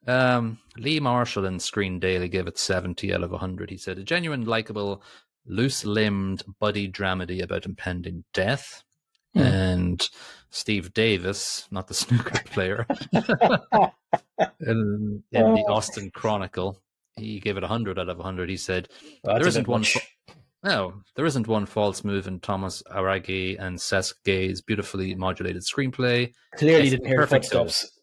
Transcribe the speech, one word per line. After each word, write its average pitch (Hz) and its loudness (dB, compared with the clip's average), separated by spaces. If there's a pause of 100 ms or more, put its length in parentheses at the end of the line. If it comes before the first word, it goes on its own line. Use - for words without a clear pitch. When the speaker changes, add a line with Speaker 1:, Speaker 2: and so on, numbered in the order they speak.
Speaker 1:
Um, 123 2 (180)
Lee 147 0
Marshall 123 2
in 92 -4
Screen 92 -2
Daily 90 0
gave 90 -2
it - -8
seventy 92 -2
out 90 0
of 87 -6
a 90 -6
hundred. 92 -6
He 95 -12
said, 95 -8
"A 98 -12
genuine, 151 -4
likable, 107 -4 (460)
loose-limbed 104 0 (160)
buddy 104 0
dramedy 92 -4
about 90 -4
impending 90 -6 (100)
death." - -2 (500)
Speaker 2:
Hmm. 220 6
Speaker 1:
And 90 2 (400)
Steve 98 -4
Davis, 101 0
not 92 -6
the - -12
<laughs> - -
snooker - 0
player, 98 -2 (140)
Speaker 2:
<laughs> - -6 (1500)
Speaker 1:
in, 107 0
in - -
the 110 6
Speaker 2:
Oh. 104 2
Speaker 1:
Austin 104 -4
Chronicle, 98 -2 (360)
he 107 -8
gave 98 -2
it 95 -4
a 90 -6
hundred 101 -2
out 90 -4
of 87 -8
a 85 -10
hundred. 90 -6
He 95 -4
said, 90 -4 (360)
Speaker 2:
Well, 104 2
that's 117 2
Speaker 1:
"There 160 4
Speaker 2:
a 175 6
Speaker 1:
isn't - 0
Speaker 2:
bit 110 -4
Speaker 1:
one 117 2
Speaker 2:
much. - 2
Speaker 1:
fa-, - -8 (300)
no, 101 0 (220)
there 139 -2
isn't 131 0
one 107 2
false 104 0
move 98 -2
in 92 -8
Thomas 95 -4 (100)
Araki 95 -2
and 92 -6
Sasuke's 95 0
beautifully 98 -4
modulated 92 -4
screenplay. 123 0 (220)
Speaker 2:
Clearly 151 8
Speaker 1:
It's 135 6
Speaker 2:
didn't 127 0
hear 131 4
Speaker 1:
perfect, 139 4
though." 120 4
Speaker 2:
footsteps. - -4 (120)